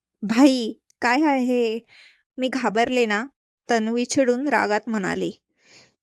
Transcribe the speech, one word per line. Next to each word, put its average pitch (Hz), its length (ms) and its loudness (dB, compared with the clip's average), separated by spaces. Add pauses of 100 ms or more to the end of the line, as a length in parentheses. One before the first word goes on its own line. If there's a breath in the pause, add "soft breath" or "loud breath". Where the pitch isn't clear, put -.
(240)
"भाई, 233 500 2 (280)
काय 254 220 2
आहे? 247 560 0 (580 soft breath)
मी 254 100 -2
घाबरले 240 580 0
ना?" 214 200 -2 (440)
तन्वी 233 360 0
चिडून 262 420 0
रागात 208 400 0
म्हणाली. 185 440 -4 (720 soft breath)